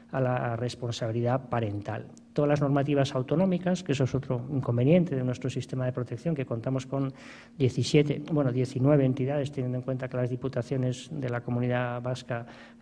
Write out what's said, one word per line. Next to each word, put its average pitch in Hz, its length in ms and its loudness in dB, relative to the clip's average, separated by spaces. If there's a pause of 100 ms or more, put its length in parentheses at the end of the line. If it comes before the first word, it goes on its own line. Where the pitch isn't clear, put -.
(120)
a 139 80 0
la 127 340 0
responsabilidad 120 920 -2
parental. 107 580 -4 (260)
Todas 147 160 2
las 143 120 4
normativas 139 560 2
autonómicas, 175 680 2
que - 100 -2
eso 135 120 2
es 123 100 0
otro 131 380 -2
inconveniente 131 640 4
de 127 80 -2
nuestro 127 260 -2
sistema 127 360 -4
de 127 60 0
protección, 127 440 -4
que - 100 -4
contamos 127 400 -2
con 135 260 -2 (460)
diecisiete, 143 640 2 (100)
bueno, 143 200 2
diecinueve 131 520 4
entidades, 131 460 0
teniendo 127 280 -4
en 127 40 -4
cuenta 131 260 -4
que 131 80 -8
las 123 140 0
diputaciones 127 840 -4
de 139 160 -4
la 120 120 -4
Comunidad 123 600 -2
Vasca, 123 460 -6 (360)